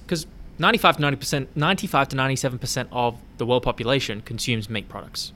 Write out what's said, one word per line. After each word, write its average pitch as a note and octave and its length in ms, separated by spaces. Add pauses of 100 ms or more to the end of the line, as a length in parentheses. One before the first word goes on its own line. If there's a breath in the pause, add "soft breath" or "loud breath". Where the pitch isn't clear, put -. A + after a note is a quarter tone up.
'cause E3 200 (320)
ninety-five F#3 380
to D3+ 40
ninety C#3+ 160
percent, C3+ 380
ninety-five D#3 540
to C3+ 60
ninety-seven C3 440
percent B2 320
of A#2+ 240 (220)
the A#2+ 100
world B2 160
population A#2+ 580
consumes A2+ 480
meat A2 180
products. - 480